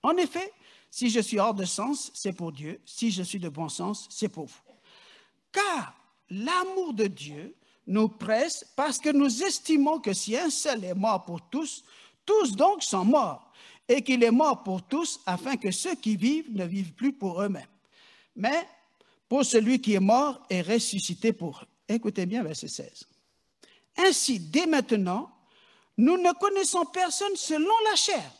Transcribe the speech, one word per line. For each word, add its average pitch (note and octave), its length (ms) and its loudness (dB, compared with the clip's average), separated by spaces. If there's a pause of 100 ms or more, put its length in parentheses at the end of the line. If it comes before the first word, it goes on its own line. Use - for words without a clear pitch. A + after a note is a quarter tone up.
En E4 160 2
effet, F4+ 340 -2 (380)
si - 180 -2
je A3+ 120 2
suis G#3+ 180 -2
hors G#3+ 160 2
de G3 100 -4
sens, B3 480 -6
c'est F#3+ 220 -6
pour E3 180 -8
Dieu. D3+ 320 -12
Si - 260 -2
je F#3 120 -4
suis F#3 160 -8
de F3 100 -8
bon D3+ 220 -8
sens, G3+ 400 -8
c'est - 180 -6
pour D#3 180 -10
vous. - 260 -20 (800)
Car F4+ 440 -2 (340)
l'amour F4+ 640 -4
de G#3+ 140 0
Dieu D3 500 -12 (300)
nous G#3 220 2
presse A3+ 680 -4
parce C#4+ 220 0
que D4+ 100 -2
nous C#4 340 4
estimons D#4 560 2
que G3+ 140 -2
si G3+ 240 -4
un E4 140 0
seul A#3+ 340 -2
est F3+ 100 -4
mort G3 300 0
pour E3+ 240 -10
tous, - 360 -6 (420)
tous G4 280 4
donc E4 280 4
sont F#3 220 -2
morts, A3+ 460 2 (380)
et C4 160 4
qu'il B3+ 180 4
est A#3 80 6
mort C4+ 320 4
pour F#3+ 240 -6
tous, D#4 380 -4
afin F#3 320 -4
que - 140 -2
ceux F#4 240 -4
qui G#3+ 220 -2
vivent C4+ 380 -2
ne F#3 120 -2
vivent F3+ 260 -6
plus C4+ 220 -2
pour F#3 260 -6
eux-mêmes, F#3+ 260 -4 (680)
mais C#4 320 -2 (580)
pour C4+ 180 2
celui A#3+ 360 4
qui G#3+ 140 2
est F#3+ 60 2
mort B3+ 500 2
et F#3 100 0
ressuscité G3+ 720 -2
pour E3+ 300 -8
eux. » - 60 -20 (200)
Écoutez G3+ 380 -2
bien, A3 160 -2
verset D#3 260 -8
seize. « - 360 -14 (920)
Ainsi, D#4+ 420 4
dès F3 280 2
maintenant, A#3 680 0 (640)
nous C#4+ 180 6
ne F4 160 4
connaissons F#4+ 540 0
personne F#4 480 -2
selon D#4+ 400 0 (160)
la G4 60 0
chair. G#3+ 440 -2